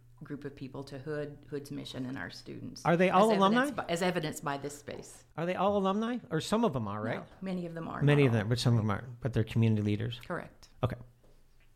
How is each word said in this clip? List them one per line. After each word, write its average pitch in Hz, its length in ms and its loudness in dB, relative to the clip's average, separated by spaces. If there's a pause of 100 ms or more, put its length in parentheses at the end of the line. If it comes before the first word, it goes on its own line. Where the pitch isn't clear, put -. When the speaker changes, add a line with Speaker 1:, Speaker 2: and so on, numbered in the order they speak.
(240)
Speaker 1:
group 147 220 -10
of 143 100 -12
people 139 280 -10
to 135 160 -12
Hood, 147 360 -6 (140)
Hood's 143 220 -8
mission 131 340 -8
and 127 140 -8
our 92 100 -8
students. - 560 -12
Speaker 2:
Are 170 100 6
they 180 140 4
all 214 220 6
Speaker 1:
As 202 60 4
Speaker 2:
alumni? 202 240 6
Speaker 1:
evidenced 269 140 -2
by, - 160 -6
as 170 120 -2
evidenced 175 400 -2
by 143 160 -4
this 143 180 -10
space. - 460 -14 (140)
Speaker 2:
Are 165 100 -2
they 185 80 0
all 202 220 2
alumni? 214 400 0 (120)
Or 160 100 0
some 226 240 2
of 190 100 4
them 113 140 -2
are, 104 140 -6
right? 113 160 -2
Speaker 1:
No, - 80 -10 (160)
many 185 240 -6
of 165 80 -8
them 165 140 -8
are, - 160 -4
Speaker 2:
Many 143 200 8
Speaker 1:
not 135 40 8
Speaker 2:
of 117 60 4
them, 110 100 4
Speaker 1:
all. 107 60 -2
Speaker 2:
but 123 100 2
some 123 140 4
of 117 60 6
them 104 120 2
aren't. 113 300 -6
But 117 120 -4
they're 110 120 2
community 113 360 4
leaders. 104 460 -2
Speaker 1:
Correct. - 400 -10 (160)
Speaker 2:
Okay. - 140 0 (800)